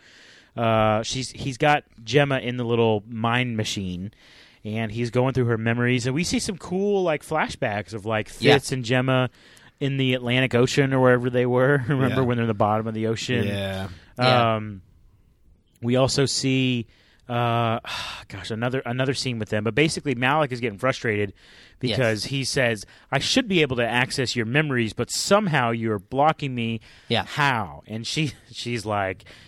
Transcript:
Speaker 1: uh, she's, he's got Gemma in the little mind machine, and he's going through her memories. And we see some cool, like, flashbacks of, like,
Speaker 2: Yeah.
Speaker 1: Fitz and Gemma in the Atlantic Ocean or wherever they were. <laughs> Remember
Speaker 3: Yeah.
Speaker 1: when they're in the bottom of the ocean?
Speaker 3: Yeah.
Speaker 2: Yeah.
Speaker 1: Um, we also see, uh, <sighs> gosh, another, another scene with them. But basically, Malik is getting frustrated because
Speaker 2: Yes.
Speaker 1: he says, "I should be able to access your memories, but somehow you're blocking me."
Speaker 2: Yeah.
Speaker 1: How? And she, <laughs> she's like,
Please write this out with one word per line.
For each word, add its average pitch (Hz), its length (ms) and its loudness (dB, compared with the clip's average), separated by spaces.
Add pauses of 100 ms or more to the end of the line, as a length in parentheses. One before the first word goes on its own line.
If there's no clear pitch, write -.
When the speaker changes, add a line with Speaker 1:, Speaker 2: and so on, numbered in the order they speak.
(560)
Speaker 1:
uh, 110 480 4
she's, 127 280 -6
he's 131 260 -8
got 151 260 2 (200)
Gemma 135 360 2
in 123 180 -4
the 123 60 -4
little 113 460 2
mind 117 480 0
machine, 95 540 -4 (520)
and 110 280 -4
he's 117 200 -4
going 127 220 2
through 127 120 2
her 117 120 2
memories. 120 480 0
And 131 100 0
we 175 80 -2
see 247 160 0
some 196 180 -4
cool, 196 460 0
like, 156 220 0
flashbacks 120 680 -2
of, 101 120 -10
like, 107 240 -2 (100)
Speaker 2:
Yeah. 113 140 6
Speaker 1:
Fitz 139 180 0
and 131 140 -4
Gemma 127 440 2 (520)
in 139 160 -2
the 131 160 2
Atlantic 123 420 2
Ocean 135 380 4
or 131 80 4
wherever 123 280 4
they 123 160 2
were. 127 380 2
<laughs> 110 60 -6
Remember 131 320 2
Speaker 3:
Yeah. - 0 -
Speaker 1:
when 123 160 0
they're 117 80 0
in - 20 0
the 113 60 0
bottom 107 340 2
of 113 60 -4
the 110 140 -2
ocean? 113 400 -2
Speaker 3:
Yeah. 98 420 -4 (280)
Speaker 2:
Yeah. 120 380 4
Speaker 1:
Um, 107 260 -8 (1000)
we 120 140 0
also 131 300 2
see, 131 640 0 (420)
uh, 117 500 0 (240)
<sighs> - 240 -14
gosh, 98 240 -12
another, 120 340 -2
another 131 280 -2
scene 120 260 -4
with 107 100 -6
them. 107 140 0
But 107 120 -2
basically, 147 400 0
Malik 131 360 2
is 123 80 -6
getting 113 200 -4
frustrated 104 540 -2 (460)
because 110 460 0
Speaker 2:
Yes. - 60 -10
Speaker 1:
he 139 120 -2
says, 117 420 0 (260)
"I 139 80 0
should 254 280 0
be 185 140 4
able 135 160 0
to 117 100 0
access 123 480 0
your 113 120 -2
memories, 123 460 0
but - 180 -6
somehow 160 600 2
you're 113 280 -2
blocking 139 560 0
me." 113 260 -4 (260)
Speaker 2:
Yeah. 110 180 0
Speaker 1:
How? 127 640 -2
And 113 180 -10
she, 151 260 -2 (100)
<laughs> - 100 -20
she's 120 340 -8
like, 98 380 -2 (240)